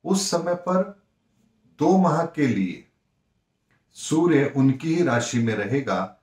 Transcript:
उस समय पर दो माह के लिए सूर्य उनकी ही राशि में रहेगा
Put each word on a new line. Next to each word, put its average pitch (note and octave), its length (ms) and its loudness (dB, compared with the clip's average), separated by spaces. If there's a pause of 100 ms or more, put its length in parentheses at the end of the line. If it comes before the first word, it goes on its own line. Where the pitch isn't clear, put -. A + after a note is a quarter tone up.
उस F#3+ 260 -2
समय F3 240 -2
पर F#3 480 -4 (760)
दो F3 200 4
माह E3 280 2
के D3 200 -2
लिए F#2+ 420 -2 (1040)
सूर्य D#3 640 0
उनकी C3+ 380 2
ही F3 100 2
राशि A#2+ 340 -2
में A2+ 160 0
रहेगा G2+ 680 -4